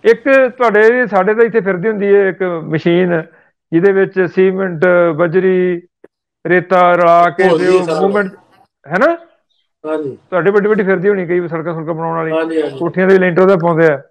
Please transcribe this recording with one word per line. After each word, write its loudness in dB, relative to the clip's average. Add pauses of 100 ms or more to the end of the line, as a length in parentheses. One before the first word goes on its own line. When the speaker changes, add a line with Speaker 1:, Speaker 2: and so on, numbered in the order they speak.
Speaker 1:
ਇੱਕ 2
ਤੁਹਾਡੇ, 2
ਸਾਡੇ 0
ਤਾਂ 2
ਇੱਥੇ 0
ਫਿਰਦੀ -4
ਹੁੰਦੀ 0
ਹੈ 2
ਇੱਕ -6
ਮਸ਼ੀਨ, -2 (500)
ਜਿਹਦੇ 2
ਵਿੱਚ -2
ਸੀਮੈਂਟ, -2 (360)
ਬਜਰੀ, -2 (640)
ਰੇਤਾ 2
ਰਲਾ 4
ਕੇ 0
Speaker 2:
ਉਹ 2
Speaker 1:
ਤੇ -2
Speaker 2:
ਜੀ 2
Speaker 1:
ਉਹ -2
Speaker 2:
ਸਾਰਾ -4
Speaker 1:
ਮੂਵਮੈਂਟ, -2 (520)
ਹੈ -6
ਨਾ? 0 (600)
Speaker 2:
ਹਾਂਜੀ। -6
Speaker 1:
ਤੁਹਾਡੇ -2
ਵੱਡੀ 0
ਵੱਡੀ 0
ਫਿਰਦੀ -2
ਹੋਣੀ -2
ਕਈ -4
ਸੜਕਾਂ -8
ਸੁੜਕਾਂ -8
ਬਣਾਉਣ -8
ਵਾਲੀ। -6
Speaker 2:
ਹਾਂਜੀ, -2
ਹਾਂਜੀ। -8
Speaker 1:
ਕੋਠੀਆਂ -2
ਦੇ 6
ਲੈਂਟਰ 0
ਉਹਦਾ 4
ਪਾਉਂਦੇ 0
ਆ। 0